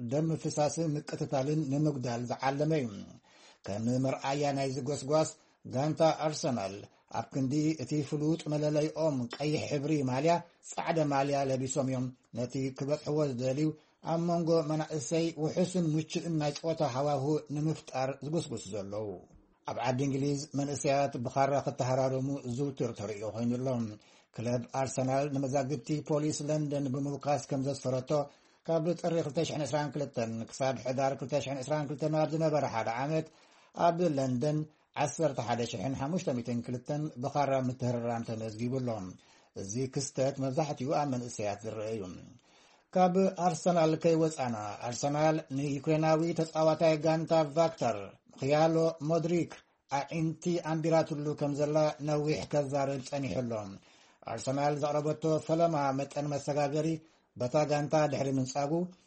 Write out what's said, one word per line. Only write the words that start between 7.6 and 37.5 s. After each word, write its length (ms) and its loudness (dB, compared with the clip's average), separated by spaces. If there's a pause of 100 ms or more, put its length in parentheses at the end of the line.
እቲ 140 -6 (100)
ፍሉጥ 460 0
መለለይኦም 680 0 (160)
ቀይሕ 320 -2
ሕብሪ 280 0 (120)
ማልያ 300 2 (320)
ጻዕዳ 400 -2
ማልያ 380 2
ለቢሶም 440 0
እዮም 180 0 (260)
ነቲ 220 -4 (180)
ክበጽሕዎ 540 -2
ዝደልዩ 420 0 (340)
ኣብ 200 0
መንጎ 280 2 (120)
መናእሰይ 720 0
ውሑስን 540 0
ምቹእን 480 -2
ናይ 160 0
ጸወታ 360 -2
ሃዋህው 460 0 (160)
ንምፍጣር 680 -2
ዝጉስጉስ 480 -4
ዘለዉ። 420 -6 (580)
ኣብ 120 -6
ዓዲ 240 0
እንግሊዝ 380 0 (140)
መንእሰያት 640 0
ብኻራ 340 2 (100)
ክተሃራርሙ 640 0 (200)
ዝውትር 460 -2
ተርእዮ 340 -8
ኮይኑ 280 -2
ኣሎ። 100 -4 (720)
ክለብ 260 -2 (100)
ኣርሰናል 580 0
ንመዛግብቲ 580 -2 (160)
ፖሊስ 360 0
ለንደን 480 0
ብምብካስ 560 -2
ከም 180 -2
ዘስፈረቶ 480 -2 (560)
ካብ 200 2 (100)
ጥሪ 260 -2
ክልተ 180 -2
ሽሕን 240 -2
ዒስራን 260 0
ክልተን 420 -4 (120)
ክሳብ 360 -2
ሕዳር 340 0
ክልተ 260 -4
ሽሕን 200 -4
ዒስራን 260 -2
ክልተን 280 -2
ኣብ 160 4
ዝነበረ 360 2
ሓደ 280 -2
ዓመት 340 -2 (460)
ኣብ 240 4 (120)
ለንደን 480 2 (380)
ዓሰርተ 460 0
ሓደ 240 0
ሽሕን 280 -4
ሓሙሽተ 380 -2
ሚእትን 300 -2
ክልተን 400 -4 (140)
ብኻራ 360 0 (100)